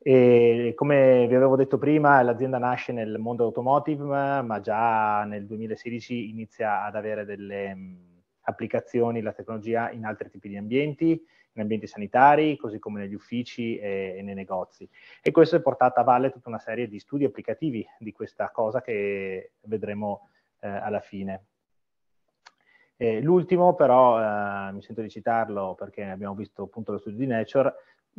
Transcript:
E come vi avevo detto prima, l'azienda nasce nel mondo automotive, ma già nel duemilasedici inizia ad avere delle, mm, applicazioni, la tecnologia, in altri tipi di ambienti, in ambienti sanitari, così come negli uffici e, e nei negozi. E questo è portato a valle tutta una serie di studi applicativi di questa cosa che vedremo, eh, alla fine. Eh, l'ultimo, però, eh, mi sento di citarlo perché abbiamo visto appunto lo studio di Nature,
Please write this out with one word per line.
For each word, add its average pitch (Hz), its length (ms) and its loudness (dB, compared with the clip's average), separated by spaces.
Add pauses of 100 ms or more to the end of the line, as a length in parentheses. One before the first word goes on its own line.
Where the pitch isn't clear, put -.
E 120 720 6
come 131 540 4
vi 123 80 2
avevo 131 180 6
detto 135 240 2
prima, 143 440 6
l'azienda 123 360 0
nasce 123 320 -4
nel 107 280 -6
mondo 117 260 -2
automotive, 139 1000 -2
ma 110 180 -6
già 107 640 0
nel 104 240 -10
duemilasedici 113 840 -8
inizia 110 540 -6
ad 104 140 -8
avere 107 280 -6
delle, 101 480 -10
mm, 95 220 -16 (460)
applicazioni, 117 800 -4
la 107 120 -6
tecnologia, 113 600 -6
in 117 120 -12
altri 107 240 -10
tipi 98 200 -20
di 98 80 -12
ambienti, 143 680 -2 (300)
in 110 60 -8
ambienti 107 260 -4
sanitari, 139 680 4
così 107 220 -10
come 104 220 -10
negli 101 140 -10
uffici 117 640 -8
e, 98 380 -6
e 98 60 -12
nei 98 120 -10
negozi. 95 540 -10 (320)
E 156 100 0
questo 165 260 6
è 156 40 0
portato 127 400 2
a 117 40 4
valle 131 260 4
tutta 127 180 -14
una 113 100 -8
serie 113 300 -6
di 101 100 -14
studi 143 260 -4
applicativi 117 600 -4 (120)
di 107 140 -14
questa - 380 -10
cosa 117 300 -4
che 98 720 -6 (100)
vedremo, 104 680 -6 (300)
eh, 104 80 -10
alla 101 320 -6
fine. 95 460 -12 (1500)
Eh, 113 240 -2
l'ultimo, 175 540 4
però, 127 460 6
eh, 101 520 -2
mi 98 100 -12
sento 113 200 -10
di 107 80 -10
citarlo 107 640 -2
perché 101 300 -12
abbiamo 98 300 -10
visto 101 280 -12
appunto 104 300 -10
lo 101 60 -4
studio 104 200 -12
di 135 80 -4
Nature, 127 480 0 (440)